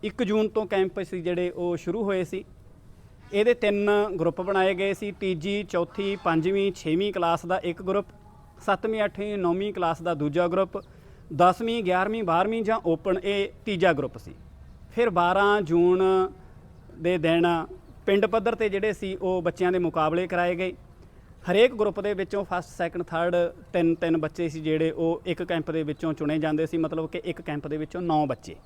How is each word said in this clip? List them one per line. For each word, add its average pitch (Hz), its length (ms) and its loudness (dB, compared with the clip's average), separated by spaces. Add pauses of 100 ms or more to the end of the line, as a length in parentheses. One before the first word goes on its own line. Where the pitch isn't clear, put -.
ਇੱਕ 214 200 -4
ਜੂਨ 214 260 2
ਤੋਂ 214 180 -2
ਕੈਂਪ 190 340 0
ਸੀ 175 220 -6
ਜਿਹੜੇ 180 280 0
ਉਹ 175 260 -2
ਸ਼ੁਰੂ 190 280 -4
ਹੋਏ 190 200 0
ਸੀ। 185 200 -8 (880)
ਇਹਦੇ 214 220 4
ਤਿੰਨ 208 360 2 (300)
ਗਰੁੱਪ - 200 0
ਬਣਾਏ 190 340 2
ਗਏ 196 200 0
ਸੀ, 202 180 -8
ਤੀਜੀ, 190 500 -2
ਚੌਥੀ, 196 540 -2
ਪੰਜਵੀਂ, 190 560 0
ਛੇਵੀਂ 185 400 -2
ਕਲਾਸ 170 340 0
ਦਾ 185 120 0
ਇੱਕ 170 240 -6
ਗਰੁੱਪ, 190 240 -2 (600)
ਸੱਤਵੀਂ, 220 380 0
ਅੱਠਵੀਂ, 208 340 -4
ਨੌਵੀਂ 185 340 0
ਕਲਾਸ 165 300 -2
ਦਾ 170 120 -2
ਦੂਜਾ 151 340 0
ਗਰੁੱਪ, 185 360 -2 (500)
ਦਸਵੀਂ, 202 500 2
ਗਿਆਰਵੀਂ, 196 400 0
ਬਾਰਵੀਂ 196 380 2
ਜਾਂ 214 240 0
ਓਪਨ, 180 320 0
ਇਹ 196 300 -2 (160)
ਤੀਜਾ 185 280 4
ਗਰੁੱਪ 135 260 -4
ਸੀ। - 160 -16 (560)
ਫਿਰ 233 200 2
ਬਾਰਾਂ 190 520 4
ਜੂਨ 175 400 4 (960)
ਦੇ 175 200 0
ਦਿਨ 170 280 4 (600)
ਪਿੰਡ 202 200 4
ਪੱਧਰ 226 260 0
'ਤੇ 220 160 -2
ਜਿਹੜੇ 196 240 0
ਸੀ 190 240 -6
ਉਹ 185 260 -2
ਬੱਚਿਆਂ 180 300 0
ਦੇ 185 60 0
ਮੁਕਾਬਲੇ 165 480 0
ਕਰਾਏ 175 280 0
ਗਏ। 180 180 -4 (800)
ਹਰੇਕ 247 240 6
ਗਰੁੱਪ 208 260 -2
ਦੇ 202 140 -2
ਵਿੱਚੋਂ 190 300 -4
ਫਸਟ, 175 240 -6
ਸੈਕੰਡ, 175 340 -4
ਥਰਡ 170 340 0 (360)
ਤਿੰਨ 165 220 4
ਤਿੰਨ 165 220 0
ਬੱਚੇ 160 320 -2
ਸੀ 156 120 -8
ਜਿਹੜੇ 156 300 0
ਉਹ 165 360 -2
ਇੱਕ 185 160 -4
ਕੈਂਪ 170 280 -4
ਦੇ 160 120 -2
ਵਿੱਚੋਂ 151 300 -4
ਚੁਣੇ 156 260 -2
ਜਾਂਦੇ 156 280 0
ਸੀ, 165 100 -4
ਮਤਲਬ 160 340 -2
ਕਿ 175 140 -8
ਇੱਕ 170 180 -8
ਕੈਂਪ 147 240 -8
ਦੇ 151 100 -6
ਵਿੱਚੋਂ 156 260 -8
ਨੌ 156 240 0
ਬੱਚੇ। 113 400 -8